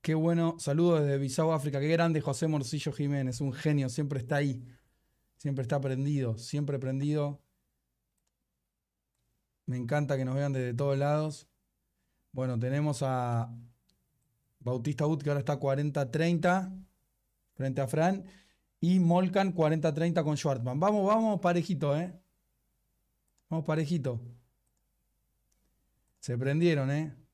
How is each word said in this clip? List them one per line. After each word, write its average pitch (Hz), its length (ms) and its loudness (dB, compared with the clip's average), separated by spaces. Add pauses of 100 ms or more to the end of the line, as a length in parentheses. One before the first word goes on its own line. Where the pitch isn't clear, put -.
Qué 156 140 -2
bueno. 165 440 2
Saludos 160 440 4
desde 139 160 2
Bissau, 139 340 0
África. 143 280 -2
Qué 147 80 0
grande 165 340 4
José 143 240 -2
Morcillo 147 460 -2
Jiménez. 139 500 -2
Un 139 100 -2
genio. 143 380 0
Siempre 139 300 -4
está 120 160 -2
ahí. 135 280 -2 (720)
Siempre 139 260 -4
está 139 180 0
prendido. 135 580 0
Siempre 143 400 -4
prendido. 143 640 -2 (2250)
Me 123 100 -4
encanta 139 400 -2
que 131 80 0
nos 131 100 -2
vean 139 200 0
desde 127 180 -2
todos 139 240 0
lados. 147 500 -2 (840)
Bueno, 127 260 -2
tenemos 139 440 0
a 120 500 -2 (1080)
Bautista 127 440 -2
Agut, 151 180 0
que 147 60 -2
ahora 143 120 0
está 135 180 -2
cuarenta 139 520 0
treinta 175 640 2 (800)
frente 135 300 -2
a 131 40 0
Fran. 180 380 0 (560)
Y 180 200 4
Molcan 185 520 4
cuarenta 160 400 2
treinta 165 300 0
con 147 140 0
Schwartzman. 127 420 -2
Vamos, 202 280 2
vamos 214 340 2
parejito, 170 580 0
¿eh? 180 200 -8 (1300)
Vamos 160 160 -4
parejito. 147 540 -2 (2000)
Se 120 180 -4
prendieron, 143 520 2
¿eh? 151 240 -2 (200)